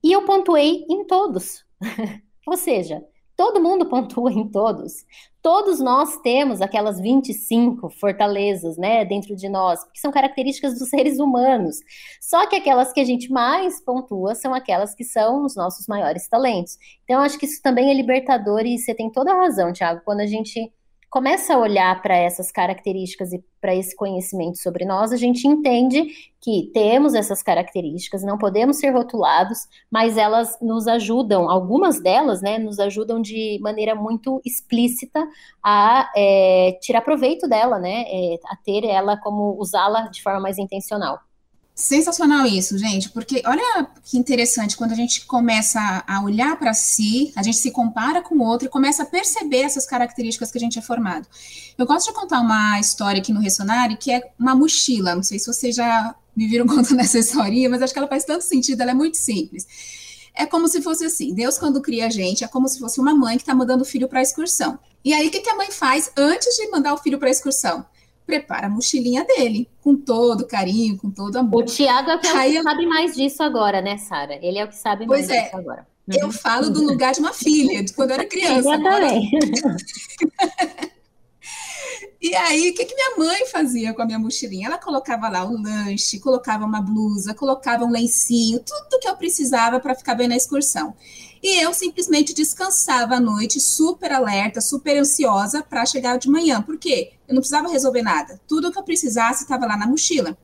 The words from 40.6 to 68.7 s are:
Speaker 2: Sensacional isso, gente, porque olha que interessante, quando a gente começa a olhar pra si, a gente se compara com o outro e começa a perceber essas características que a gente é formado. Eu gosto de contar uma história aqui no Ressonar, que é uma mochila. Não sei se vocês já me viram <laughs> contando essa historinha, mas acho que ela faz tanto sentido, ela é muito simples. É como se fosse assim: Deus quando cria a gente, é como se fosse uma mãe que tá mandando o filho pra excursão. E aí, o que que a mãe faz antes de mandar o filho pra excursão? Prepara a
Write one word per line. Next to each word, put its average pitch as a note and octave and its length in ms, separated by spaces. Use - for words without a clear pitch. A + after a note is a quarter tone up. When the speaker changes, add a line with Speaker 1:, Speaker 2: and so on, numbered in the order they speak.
Speaker 2:
Sensacional D4+ 720
isso, G3 320
gente, G3 320
porque A#3+ 380
olha F4+ 400
que - 140
interessante, A#3+ 580
quando A3+ 160
a - 20
gente A#3+ 300
começa A3 840
a G3 160
olhar A#3 360
pra A#3 160
si, A3+ 600
a G3 80
gente A3 140
se B3+ 140
compara A#3+ 500
com F4 140
o C4 120
outro A#3+ 200
e C4 40
começa C#4 320
a C#4 40
perceber D4+ 560
essas C#4+ 240
características A#3+ 640
que B3 80
a - 20
gente A#3 180
é A3 40
formado. A3+ 440
Eu B3 80
gosto C#4+ 220
de A4+ 40
contar F4 280
uma G#3+ 380
história G3+ 440
aqui A3 100
no G#3 80
Ressonar, G#3+ 560
que B3 160
é B3 260
uma B3+ 160
mochila. B3 600
Não F3+ 80
sei G3 160
se - 80
vocês A#3 280
já A#3 400
me A3 100
viram A#3+ 220
<laughs> - 0
contando B3 320
essa A#3+ 180
historinha, A#3+ 520
mas B3 100
acho C4 140
que - 40
ela C#4+ 100
faz C#4+ 160
tanto E4 200
sentido, B3+ 380
ela B3 80
é B3+ 40
muito D#4 220
simples. F#3+ 500
É - 100
como E4+ 240
se D#4+ 140
fosse D#4+ 240
assim: - 260
Deus A#3 260
quando C#4 220
cria A#3 280
a - 20
gente, G3 340
é A3+ 40
como B3+ 200
se C4 100
fosse A#3 220
uma C#4+ 140
mãe B3 240
que - 60
tá C#4 100
mandando B3+ 300
o - 20
filho B3 200
pra C4 140
excursão. C4+ 580
E D4 120
aí, D4+ 140
o - 20
que F#4+ 100
que A#4 80
a A4 80
mãe G4 140
faz D4 440
antes E4+ 420
de A4 120
mandar D4 240
o D4 60
filho C#4 200
pra C#4 120
excursão? C4 560
Prepara D4 420
a - 20